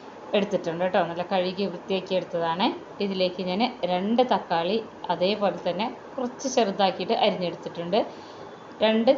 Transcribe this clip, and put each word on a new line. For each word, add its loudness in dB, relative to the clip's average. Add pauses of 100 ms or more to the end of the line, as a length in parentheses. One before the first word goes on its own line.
(380)
എടുത്തിട്ടുണ്ട് 0
കേട്ടോ. 4
നല്ല -4
കഴുകി 2
വൃത്തിയാക്കി -4
എടുത്തതാണ്. 0 (380)
ഇതിലേക്ക് 0
ഞാൻ 0 (320)
രണ്ട് 4 (120)
തക്കാളി 0 (360)
അതേപോലെ 2
തന്നെ -2 (240)
കുറച്ച് -4
ചെറുതാക്കിയിട്ട് 2
അരിഞ്ഞെടുത്തിട്ടുണ്ട്. 0 (840)
രണ്ട് 6